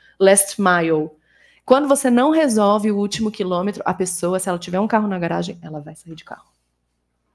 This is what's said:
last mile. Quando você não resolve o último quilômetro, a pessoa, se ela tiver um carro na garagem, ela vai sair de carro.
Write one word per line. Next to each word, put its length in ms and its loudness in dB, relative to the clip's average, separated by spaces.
last 420 4
mile. 500 2
Quando 220 4
você 220 2
não 220 4
resolve 600 2
o 60 0
último 340 -2
quilômetro, 540 -4
a 80 0
pessoa, 460 -4
se 100 -6
ela 80 -2
tiver 220 -6
um 80 -2
carro 200 0
na 120 -4
garagem, 420 -4
ela 180 -12
vai 160 -16
sair 200 -20
de 80 -20
carro. 260 -20